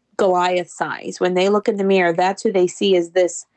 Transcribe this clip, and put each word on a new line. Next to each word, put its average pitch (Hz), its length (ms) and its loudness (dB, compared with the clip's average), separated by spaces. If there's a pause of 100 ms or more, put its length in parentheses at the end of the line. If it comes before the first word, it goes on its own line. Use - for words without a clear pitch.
(180)
Goliath 180 520 0
size. - 520 -8
When 180 140 0
they 185 120 2
look 208 220 0
in 202 80 0
the 196 80 -2
mirror, 185 260 2
that's 180 320 -2
who 220 80 0
they 180 160 2
see 190 300 0
as 170 140 -2
this, 180 340 0 (120)